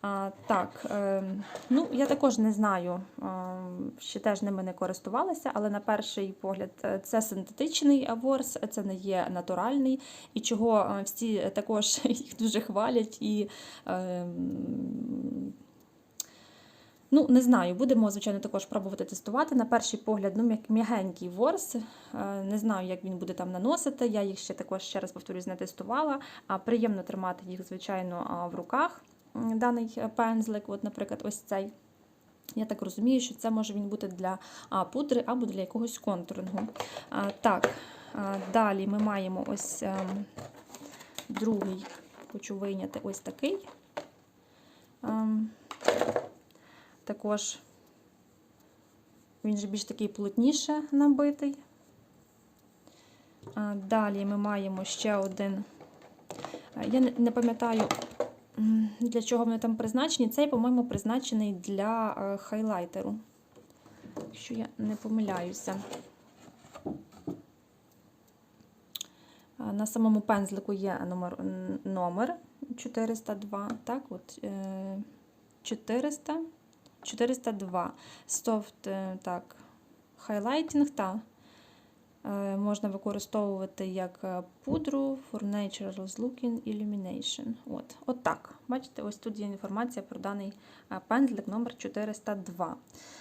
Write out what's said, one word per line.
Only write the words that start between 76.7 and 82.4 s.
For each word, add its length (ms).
чотириста 440
два. 400
Софт, 600
е, 340
так, 340
хайлайтінг, 720
та, 300
е, 320